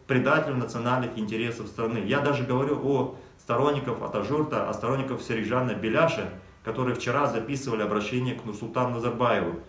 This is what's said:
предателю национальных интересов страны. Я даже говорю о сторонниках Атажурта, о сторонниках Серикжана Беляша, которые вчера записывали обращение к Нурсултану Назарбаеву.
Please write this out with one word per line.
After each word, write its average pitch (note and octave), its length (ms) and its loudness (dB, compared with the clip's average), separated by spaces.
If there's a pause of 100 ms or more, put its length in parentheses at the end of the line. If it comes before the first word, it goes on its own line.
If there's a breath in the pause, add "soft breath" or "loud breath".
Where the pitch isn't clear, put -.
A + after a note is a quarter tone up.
предателю C#3 500 4
национальных A#2+ 600 -2
интересов A2 520 -4
страны. A2+ 360 -2
Я C3 160 2
даже B2+ 240 2
говорю C3 400 2
о C3 320 2 (220 loud breath)
сторонниках B2+ 640 2
Атажурта, G#2+ 680 0
о G#2 60 0
сторонниках B2 480 -2
Серикжана A2+ 520 0
Беляша, A2 540 2 (360 loud breath)
которые B2 320 -2
вчера C3+ 300 2
записывали A2+ 560 -2
обращение G#2+ 520 0
к - 100 -10
Нурсултану A#2+ 520 -2
Назарбаеву. A2+ 720 0